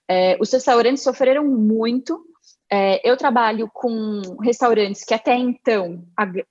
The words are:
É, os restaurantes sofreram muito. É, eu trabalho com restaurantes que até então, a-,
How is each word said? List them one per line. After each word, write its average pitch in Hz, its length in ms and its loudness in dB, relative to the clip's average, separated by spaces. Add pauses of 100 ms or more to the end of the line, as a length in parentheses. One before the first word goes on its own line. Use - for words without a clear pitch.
É, 185 320 2
os 214 100 -2
restaurantes 254 520 2
sofreram 269 420 2
muito. 233 800 0 (460)
É, 196 400 2
eu 254 80 4
trabalho 226 560 0
com 214 500 -4 (200)
restaurantes 226 600 0
que 226 100 -2
até 240 220 0
então, 214 680 -2 (140)
a-, 190 80 0 (240)